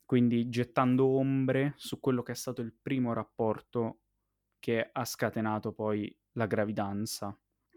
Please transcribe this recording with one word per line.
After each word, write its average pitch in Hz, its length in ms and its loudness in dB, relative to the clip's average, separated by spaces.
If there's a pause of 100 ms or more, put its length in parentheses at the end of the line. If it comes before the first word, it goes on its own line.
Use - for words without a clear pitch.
quindi 120 440 4
gettando 127 580 2
ombre 135 720 2
su - 240 -10
quello 127 220 0
che 120 100 -10
è 117 40 -6
stato - 240 -8
il 113 200 -8
primo 127 340 -2
rapporto 113 880 -2 (600)
che 113 300 -2
ha 127 120 -4
scatenato 110 680 -2
poi 107 440 -4 (180)
la 117 120 0
gravidanza. 104 920 -4 (400)